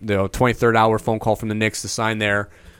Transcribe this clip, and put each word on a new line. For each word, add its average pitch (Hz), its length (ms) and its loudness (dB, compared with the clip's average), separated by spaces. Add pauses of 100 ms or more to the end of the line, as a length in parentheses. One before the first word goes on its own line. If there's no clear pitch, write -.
you 104 140 -2
know, 98 140 0
twenty-third 117 480 2
hour 110 240 4
phone 110 180 -2
call 107 160 0
from 110 140 -8
the 107 80 -4
Knicks 110 260 -2
to 107 60 -10
sign 110 300 -4
there. 104 320 0 (300)